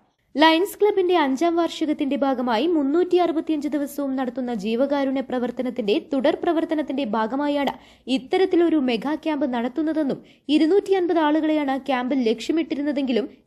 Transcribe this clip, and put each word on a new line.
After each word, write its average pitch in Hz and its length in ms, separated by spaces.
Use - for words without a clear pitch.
ലയൺസ് 320 380
ക്ലബിന്റെ 392 420
അഞ്ചാം 285 380
വാർഷികത്തിന്റെ 302 640
ഭാഗമായി 254 500
മുന്നൂറ്റി 330 500
അറുപത്തിയഞ്ച് 311 520
ദിവസവും 285 440
നടത്തുന്ന 247 320
ജീവകാരുണ്യ 269 680
പ്രവർത്തനത്തിന്റെ 247 680
തുടർ 285 320
പ്രവർത്തനത്തിന്റെ 311 640
ഭാഗമായാണ് 277 580
ഇത്തരത്തിലൊരു 339 640
മെഗാ 247 240
ക്യാമ്പ് 302 220
നടത്തുന്നതെന്നും 277 640
ഇരുന്നൂറ്റി 381 440
അൻപത് 339 280
ആളുകളെയാണ് 302 480
ക്യാമ്പിൽ 254 420
ലക്ഷ്യമിട്ടിരുന്നതെങ്കിലും 277 960